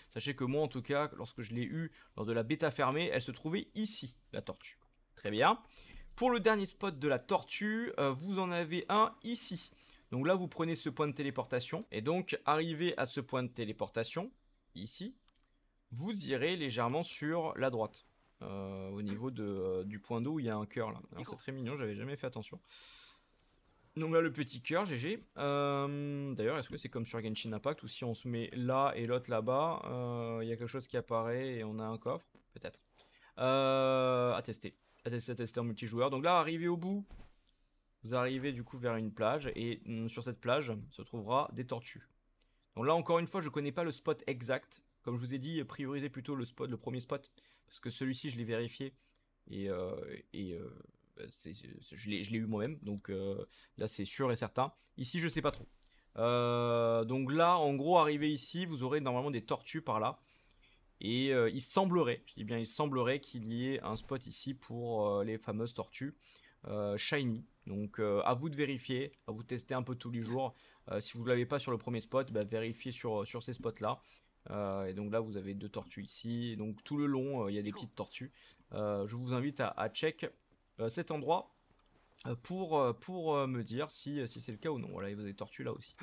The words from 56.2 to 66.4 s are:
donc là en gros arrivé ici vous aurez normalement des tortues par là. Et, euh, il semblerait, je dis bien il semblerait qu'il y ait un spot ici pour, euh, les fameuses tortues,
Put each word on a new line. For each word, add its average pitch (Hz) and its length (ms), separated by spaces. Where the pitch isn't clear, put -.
donc 131 300
là 170 240
en 147 160
gros 151 240
arrivé 151 340
ici 170 340
vous 147 180
aurez 143 180
normalement 131 280
des 117 140
tortues - 380
par 110 180
là. 117 220
Et, 127 320
euh, 117 160
il 127 120
semblerait, 175 640
je - 100
dis 107 100
bien 117 120
il 113 80
semblerait 135 540
qu'il 113 320
y 123 160
ait 135 140
un 110 160
spot 131 300
ici 135 260
pour, 117 560
euh, 101 160
les 110 120
fameuses 113 360
tortues, - 420